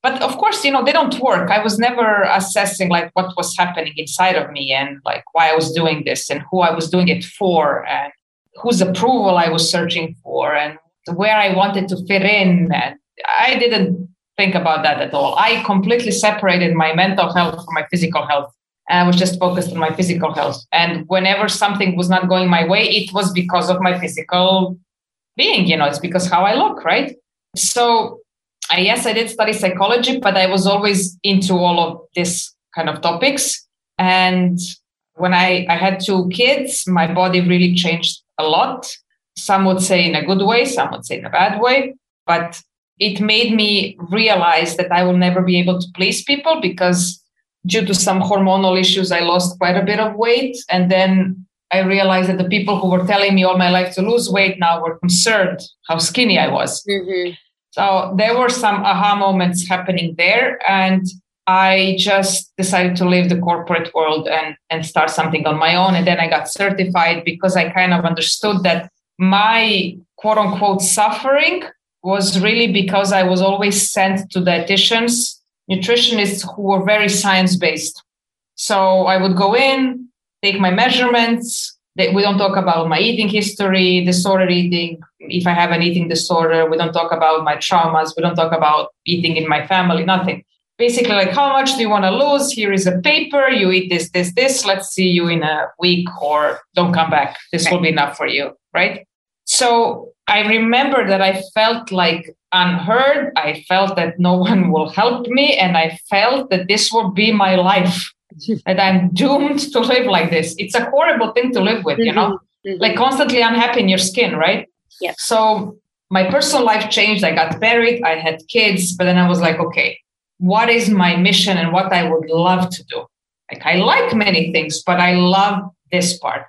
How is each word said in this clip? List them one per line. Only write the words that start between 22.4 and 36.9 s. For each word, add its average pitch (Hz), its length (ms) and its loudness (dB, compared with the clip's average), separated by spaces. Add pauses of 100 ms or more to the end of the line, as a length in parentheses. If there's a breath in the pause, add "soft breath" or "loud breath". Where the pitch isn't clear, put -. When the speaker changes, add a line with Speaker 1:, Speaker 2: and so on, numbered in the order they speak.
Speaker 1:
my 170 180 2
way, 202 220 2
it 190 260 -2
was 185 180 0
because 175 380 -2
of 180 100 0
my 180 200 0
physical 185 760 0 (600)
being, 247 300 0
you 165 100 2
know, 147 80 0
it's 143 160 -2
because 180 280 -4
how 180 160 2
I 208 100 2
look, 381 300 -2
right? 208 320 -2 (380)
So 233 640 0 (520)
I, 175 100 2
yes, 233 260 0
I 220 60 -2
did 226 180 -2
study 214 220 0
psychology, 214 680 0
but 196 180 0
I 185 100 4
was 190 200 2
always 202 560 0
into 190 320 2
all 175 260 2
of 165 200 -4 (140)
this - 400 -6 (200)
kind 160 140 -4
of 147 140 -8
topics. 262 640 -2 (320)
And 185 600 2 (580)
when 180 180 0
I, 180 340 2
I 170 80 2
had 190 240 0
two 185 320 0
kids, 262 540 0
my 175 260 0